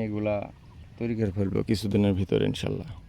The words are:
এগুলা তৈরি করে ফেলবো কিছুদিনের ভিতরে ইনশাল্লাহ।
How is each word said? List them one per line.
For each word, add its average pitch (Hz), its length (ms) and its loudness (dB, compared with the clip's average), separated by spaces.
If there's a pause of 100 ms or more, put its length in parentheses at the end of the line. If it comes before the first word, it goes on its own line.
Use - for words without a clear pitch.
এগুলা 104 280 0 (600)
তৈরি 117 220 -2
করে 107 180 0
ফেলবো 98 220 0 (100)
কিছুদিনের 101 500 4
ভিতরে 104 320 2
ইনশাল্লাহ। 104 380 -4 (200)